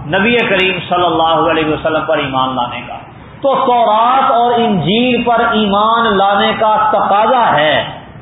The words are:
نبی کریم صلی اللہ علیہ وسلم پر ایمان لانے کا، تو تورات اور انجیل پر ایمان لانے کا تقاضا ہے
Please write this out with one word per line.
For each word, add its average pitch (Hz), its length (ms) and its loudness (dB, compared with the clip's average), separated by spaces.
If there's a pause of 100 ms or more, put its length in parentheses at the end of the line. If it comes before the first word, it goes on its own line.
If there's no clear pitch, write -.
نبی 196 320 0
کریم 190 400 0 (120)
صلی 175 160 0
اللہ 165 460 2
علیہ 156 220 0
وسلم 156 340 -2
پر 160 100 0
ایمان 131 380 -2
لانے 123 320 -6
کا، - 60 -12 (480)
تو 269 140 2
تورات 240 760 2
اور 240 260 2
انجیل 226 680 0
پر 233 160 2
ایمان 214 760 0
لانے 202 420 2
کا 214 160 2 (160)
تقاضا 220 640 2
ہے 147 300 2 (360)